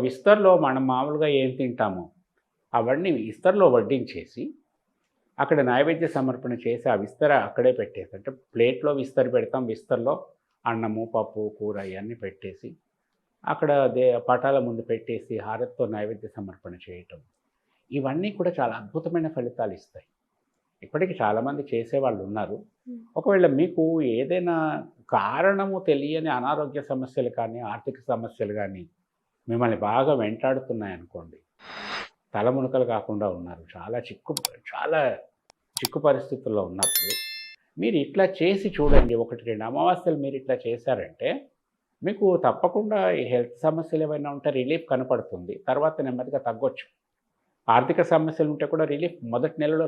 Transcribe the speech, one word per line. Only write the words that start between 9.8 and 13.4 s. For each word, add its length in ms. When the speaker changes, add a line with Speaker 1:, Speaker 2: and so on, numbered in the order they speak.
Speaker 1:
అన్నము, 320
పప్పు, 280
కూర 180
ఇవన్నీ 320
పెట్టేసి 460